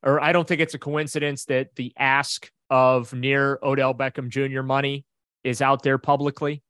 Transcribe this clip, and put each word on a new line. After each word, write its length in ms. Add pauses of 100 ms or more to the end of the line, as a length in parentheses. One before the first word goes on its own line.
or 180
I 120
don't 140
think 140
it's 140
a 40
coincidence 640
that 300
the 220
ask 520 (200)
of 440
near 500
Odell 320
Beckham 340
Junior 320
money 420 (400)
is 200
out 180
there 160
publicly. 720